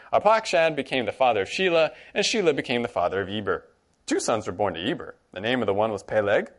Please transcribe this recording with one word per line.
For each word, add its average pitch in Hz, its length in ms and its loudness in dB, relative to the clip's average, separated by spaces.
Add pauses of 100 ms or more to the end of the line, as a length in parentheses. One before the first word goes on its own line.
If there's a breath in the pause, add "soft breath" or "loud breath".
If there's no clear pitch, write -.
(120 loud breath)
Arpachshad 190 600 2
became 131 320 -4
the 101 60 -4
father 120 300 2
of 95 60 -4
Shelah, 170 440 2 (220 loud breath)
and 202 100 0
Shelah 175 320 2
became 123 260 -2
the 117 60 -4
father 90 320 0
of 98 80 -4
Eber. 98 360 -4 (420)
Two 311 120 0
sons 113 280 -2
were 104 60 -6
born 92 220 -2
to 87 160 -4
Eber. 120 240 -8 (180)
The - 80 -10
name 120 200 -2
of 110 60 -2
the 98 80 2
one 107 180 0
was 98 100 -6
Peleg, 107 560 0